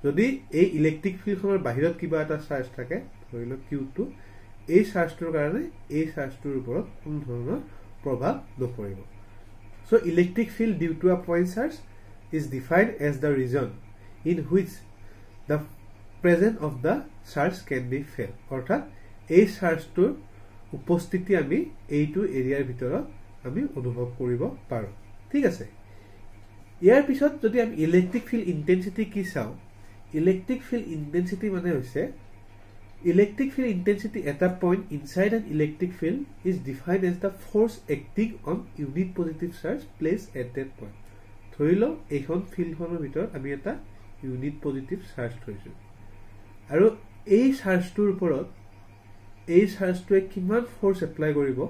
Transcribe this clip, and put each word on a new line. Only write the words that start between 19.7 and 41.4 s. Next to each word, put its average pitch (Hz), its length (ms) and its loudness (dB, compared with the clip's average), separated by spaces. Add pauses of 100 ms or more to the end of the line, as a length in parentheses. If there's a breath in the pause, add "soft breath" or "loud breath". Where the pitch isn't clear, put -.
উপস্থিতি 180 540 0 (100)
আমি 151 180 2 (380)
এইটো 151 240 2 (160)
এৰিয়াৰ 135 320 0
ভিতৰত 131 360 -2 (420)
আমি 151 140 -2 (180)
অনুভৱ 123 280 -4 (120)
কৰিব 123 220 0 (280)
পাৰোঁ। 107 240 -4 (380)
ঠিক 285 180 2
আছে, - 160 -4 (1200 soft breath)
ইয়াৰ 247 220 12
পিছত 277 260 4 (100)
যদি 220 220 4
আমি 220 80 -4 (120)
electric 180 440 6
field 226 240 0
ইনটেনচিটি 180 500 2 (100)
কি 202 100 -2 (100)
চাওঁ, 113 200 -2 (680 soft breath)
electric 185 480 2
field 240 180 -2 (120)
ইনটেনচিটি 180 580 -2
মানে 175 220 -2
হৈছে, 127 240 -4 (1120)
electric 208 420 4
field 254 220 0
ইনটেনচিটি 202 440 0 (120)
এটা 160 160 2 (160)
point 185 200 4 (140)
ইনচাইড 185 400 0
an 214 60 -2 (120)
electric 151 440 0
field 185 200 0 (300)
is 185 60 2 (140)
defined 180 400 0
as 175 60 0 (100)
the 196 60 0 (140)
ফ'ৰ্চ 220 280 2 (220)
acting - 320 -2 (220)
on 175 80 0 (240)
unit 156 280 -2 (100)
positive 165 300 -4 (120)
চাৰ্জ 226 180 -4 (200)
প্লেচ 180 220 0 (200)
at 123 160 -6
that 135 220 -6
point। 104 180 -14 (580 soft breath)